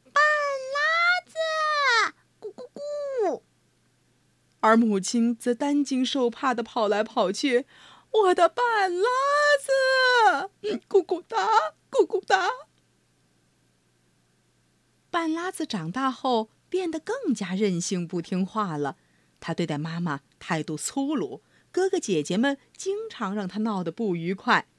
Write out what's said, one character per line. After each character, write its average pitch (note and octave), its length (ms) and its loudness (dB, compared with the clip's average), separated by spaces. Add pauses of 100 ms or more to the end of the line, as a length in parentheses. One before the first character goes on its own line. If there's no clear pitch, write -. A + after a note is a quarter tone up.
半 - 180 0 (500)
拉 E5+ 540 2
子， - 100 -16 (1040)
咕 G#4 140 -14
咕 - 80 -18 (100)
咕。” C#5 680 -4 (1200)
而 A3 180 6
母 A3 200 4
亲 A#3 380 0
则 B3 160 -2
担 C#4+ 320 0
惊 C4 180 -2
受 B3 280 0
怕 B3+ 240 -2
地 A#3+ 80 -6
跑 A3+ 260 -2
来 G#3 160 2
跑 G#3+ 260 0
去 B3 360 0 (580)
，“我 F4+ 100 6
的 F4 140 6
半 G#4+ 500 0
拉 G#4 100 2 (520)
子， C#5 100 -8 (1160)
咕 F#4 160 4
咕 - 180 -4
哒， A4+ 520 0 (160)
咕 A4+ 160 4
咕 F#4 180 -4
哒。” F#4+ 260 2 (2500)
半 E4 220 -2
拉 E4+ 180 -4
子 E4 140 -6
长 E3 260 -6
大 C4 200 -2
后 A#3+ 400 -2 (180)
变 F4+ 220 -2
得 D#4 100 -4
更 G#4+ 340 -2
加 F#3 200 -6
任 F#3+ 260 0
性 F3 260 -4
不 E3+ 140 -6
听 F#3 240 -2
话 F#3 320 -4
了， C#3+ 200 -4 (440)
他 E3 140 -6
对 E3+ 120 -2
待 D3 120 -4
妈 D#3+ 220 -6
妈 D#3 200 -4 (180)
态 D#3+ 240 -4
度 D3+ 140 -6
粗 C#4 380 -4
鲁， D3 280 -6 (280)
哥 F#4 180 0
哥 F#4 100 0
姐 E3 240 0
姐 F3+ 140 -2
们 C#4 220 0 (180)
经 G#4 320 -6
常 G3+ 260 -6
让 G#3 140 -4
他 G#3 120 -6
闹 G#3+ 220 -2
得 E3+ 80 -4
不 G3 240 -2
愉 E3+ 200 -4
快。 F#3+ 320 0 (120)